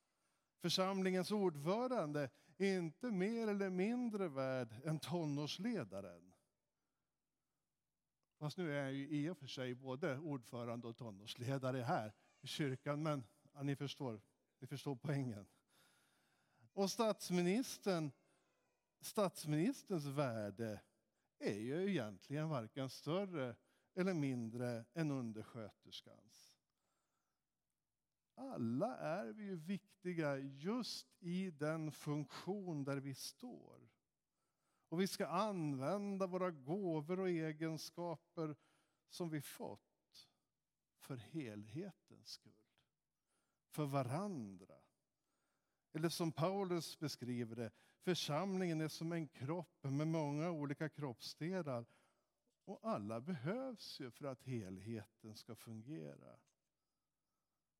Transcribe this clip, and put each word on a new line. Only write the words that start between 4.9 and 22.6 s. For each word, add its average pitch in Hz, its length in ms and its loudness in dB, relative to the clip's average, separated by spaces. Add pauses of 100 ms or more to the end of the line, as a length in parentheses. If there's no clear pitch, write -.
tonårsledaren. 139 1400 -2 (2000)
Fast 151 200 -4
nu 170 140 0
är 143 100 2
jag 135 100 0
ju 139 160 -2
i 147 200 0
och 180 100 -4
för 135 80 -12
sig 127 280 -4
både 131 440 -2
ordförande 120 720 -4
och 117 80 -8
tonårsledare 127 840 -2
här 117 340 2 (280)
i - 60 -12
kyrkan, 143 560 0
men 151 220 2 (280)
ja, 143 100 -10
ni 139 140 2
förstår, 127 440 -2 (380)
ni 127 80 -10
förstår 139 300 -2
poängen. 127 500 0 (1300)
Och 196 180 4
statsministern, 180 1200 2 (880)
statsministerns 170 1040 2
värde 113 760 0 (580)
är 165 200 0
ju 151 320 0
egentligen 139 580 0
varken 131 420 -2